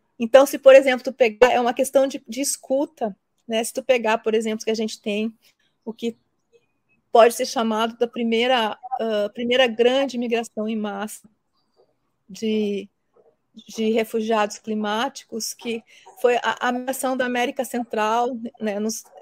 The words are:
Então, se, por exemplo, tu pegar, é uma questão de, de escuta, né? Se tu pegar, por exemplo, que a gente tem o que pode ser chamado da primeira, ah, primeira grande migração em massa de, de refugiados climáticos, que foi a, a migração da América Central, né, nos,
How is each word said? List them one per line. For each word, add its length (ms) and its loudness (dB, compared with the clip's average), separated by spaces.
Então, 280 6
se, 120 -6
por 160 10
exemplo, 300 6
tu 80 -4
pegar, 400 4
é 80 2
uma 140 0
questão 320 2
de, 200 -8
de 140 -10
escuta, 760 -4
né? 160 -2
Se 100 -8
tu 100 -6
pegar, 360 2
por 160 -2
exemplo, 300 -4
que 60 -4
a 60 0
gente 240 -6
tem 320 -4
o 80 -10
que 240 -8
pode 220 8
ser 120 -4
chamado 520 -2
da 100 -2
primeira, 680 -2
ah, 340 -2
primeira 320 2
grande 520 0
migração 500 -4
em 80 -4
massa 520 -8
de, 600 -4
de 360 -4
refugiados 680 -2
climáticos, 960 -6
que 280 -8
foi 160 2
a, 320 -4
a 40 -2
migração 440 -6
da 100 -2
América 380 -4
Central, 720 -2
né, 200 -6
nos, 240 -6